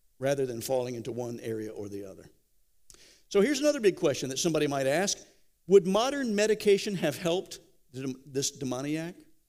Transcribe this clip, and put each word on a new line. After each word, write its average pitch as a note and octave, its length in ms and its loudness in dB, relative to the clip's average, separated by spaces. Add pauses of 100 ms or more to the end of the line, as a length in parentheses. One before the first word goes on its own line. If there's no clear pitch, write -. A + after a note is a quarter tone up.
(180)
rather C#3 280 0
than A#2 140 -6
falling B2+ 360 -2
into A#2 160 -8
one A#2+ 260 -6
area A2 320 -6
or G#2+ 180 -10
the G2+ 160 -10
other. F2+ 240 -18 (1000)
So - 120 4
here's C4 200 4
another D4 180 4
big G3+ 160 4
question C#3 360 0
that C3 100 -6
somebody D#3 260 2
might C#3 220 0
ask. F3 280 2 (520)
Would F3+ 180 8
modern A#3+ 480 0
medication G#3 640 2
have D3 200 -2
helped F3 440 -4 (320)
the B2+ 100 -10
dem-, C3 240 -8
this C3+ 240 -2
demoniac, C#3+ 640 -6 (340)